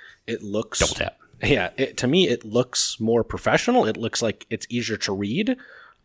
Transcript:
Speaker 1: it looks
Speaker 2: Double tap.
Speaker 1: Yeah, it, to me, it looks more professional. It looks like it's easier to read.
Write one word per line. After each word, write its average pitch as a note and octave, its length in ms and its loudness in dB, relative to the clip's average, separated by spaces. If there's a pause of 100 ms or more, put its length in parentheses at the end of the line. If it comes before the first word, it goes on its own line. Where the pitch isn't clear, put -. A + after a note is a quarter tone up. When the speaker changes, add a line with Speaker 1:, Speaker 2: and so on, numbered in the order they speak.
(260)
Speaker 1:
it A2+ 160 -6
looks G#2 380 -4
Speaker 2:
Double - 140 2
tap. - 220 -6 (260)
Speaker 1:
Yeah, G#2 360 2
it, - 180 -2
to B2+ 100 0
me, E3 220 4
it A#2+ 160 -2
looks - 560 -2
more A2+ 240 2
professional. D#3 640 2
It A2 100 -2
looks A2+ 240 -4
like A2 300 -2
it's - 180 -6
easier A2 300 -4
to - 160 -4
read. D3+ 420 0 (480)